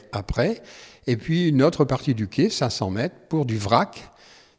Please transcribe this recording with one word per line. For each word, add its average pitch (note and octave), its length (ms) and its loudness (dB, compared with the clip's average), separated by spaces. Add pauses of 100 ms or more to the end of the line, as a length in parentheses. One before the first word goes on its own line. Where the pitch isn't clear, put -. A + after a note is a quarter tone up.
(120)
après, B2 500 -2 (460)
et A#2+ 100 0
puis E3 320 0
une C3+ 140 4
autre D#3 200 2
partie C3 300 0
du G#2+ 140 -2
quai, F3 220 0
cinq B2 200 -2
cents G2 220 -4
mètres, B2 240 -4 (120)
pour D#3 180 -2
du A2 120 -2
vrac, A2+ 540 0 (480)